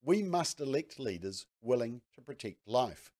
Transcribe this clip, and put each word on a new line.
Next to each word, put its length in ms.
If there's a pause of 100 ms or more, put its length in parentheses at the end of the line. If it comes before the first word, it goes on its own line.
We 200
must 380
elect 380
leaders 480 (140)
willing 400 (140)
to 80
protect 440
life. 540